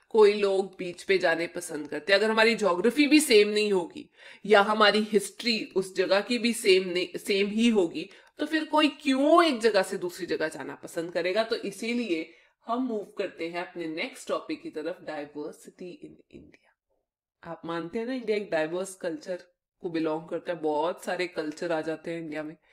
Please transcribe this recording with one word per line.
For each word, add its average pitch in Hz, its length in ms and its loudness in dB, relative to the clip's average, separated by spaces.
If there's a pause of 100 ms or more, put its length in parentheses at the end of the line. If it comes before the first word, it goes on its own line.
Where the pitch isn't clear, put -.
कोई 208 240 8
लोग 196 440 0
बीच 175 260 -10
पे 190 140 2
जाने 170 300 0
पसंद 156 400 -10
करते 151 260 -2
हैं, 196 60 6
अगर 220 120 2
हमारी 220 240 4
ज्योग्राफी 214 520 4
भी 294 120 8
सेम 208 300 6
नहीं 208 240 2
होगी - 360 -2 (360)
या 202 160 8
हमारी 214 380 4
हिस्ट्री 214 760 -2
उस 190 200 -4
जगह 185 260 2
की 247 160 -2
भी 226 160 0
सेम 190 360 4
नहीं, 175 280 -4
सेम 202 300 0
ही 226 220 2
होगी, 175 400 0 (300)
तो 302 60 -4
फिर 311 200 -2
कोई 302 220 4
क्यों 294 580 2
एक 254 140 0
जगह 208 220 2
से 190 160 -4
दूसरी 175 280 -10
जगह 156 220 -2
जाना 139 280 -12
पसंद 170 380 -10
करेगा? 185 300 -2
तो 220 120 -6
इसीलिए 208 800 -6 (340)
हम 254 160 -2
मूव 220 340 -6
करते 175 320 -6
हैं 175 180 -8
अपने 170 200 -10
नेक्स्ट 175 400 -10
टॉपिक 160 340 -6
की 165 80 -14
तरफ, 160 320 -8
diversity 156 920 -12 (120)
in - 360 -20
India। - 500 -20 (520)
आप 165 220 -14
मानते 170 340 -8
हैं 226 60 -6
ना, 262 80 -6
इंडिया 214 240 -2
एक 196 140 -8
डाइवर्स 170 440 -4
कल्चर 175 480 -8 (380)
को 185 80 -6
बिलोंग 160 400 -4
करता 175 240 -6
है, 165 60 -10
बहुत 151 440 -2
सारे 180 240 -4
कल्चर 156 440 -6
आ 160 100 0
जाते 160 300 -8
हैं 165 80 -8
इंडिया 156 240 -8
में, 156 140 -14 (160)